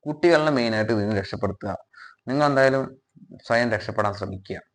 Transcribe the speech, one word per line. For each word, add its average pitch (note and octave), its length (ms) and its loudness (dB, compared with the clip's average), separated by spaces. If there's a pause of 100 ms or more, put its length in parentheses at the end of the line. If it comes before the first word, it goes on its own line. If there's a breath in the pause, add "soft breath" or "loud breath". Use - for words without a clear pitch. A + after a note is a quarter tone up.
കുട്ടികളെ D#3 520 2
മെയിനായിട്ട് A2 380 0
ഇതിന് G#2 240 0
രക്ഷപ്പെടുത്തുക. G2+ 520 -6 (560 loud breath)
നിങ്ങൾ C#3+ 220 0
എന്തായാലും C3+ 340 2 (640)
സ്വയം A#2+ 280 2
രക്ഷപ്പെടാൻ G#2 440 -2
ശ്രമിക്കുക. G2 400 -10 (160)